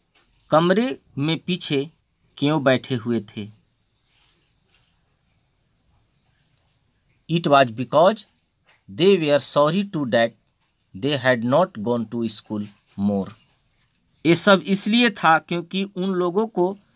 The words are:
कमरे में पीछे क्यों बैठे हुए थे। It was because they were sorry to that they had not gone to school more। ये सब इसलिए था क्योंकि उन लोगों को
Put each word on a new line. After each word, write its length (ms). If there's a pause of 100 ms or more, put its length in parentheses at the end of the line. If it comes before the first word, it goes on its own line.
(500)
कमरे 360 (320)
में 260
पीछे 400 (540)
क्यों 260
बैठे 300
हुए 260 (160)
थे। 140 (3750)
It 180
was 300
because 500 (640)
they 300
were 200
sorry 520
to 200
that 260 (580)
they 240
had 260 (100)
not 280
gone 240
to 220
school 400 (320)
more। 320 (920)
ये 100
सब 320
इसलिए 440
था 280
क्योंकि 440 (140)
उन 180
लोगों 320
को 300 (200)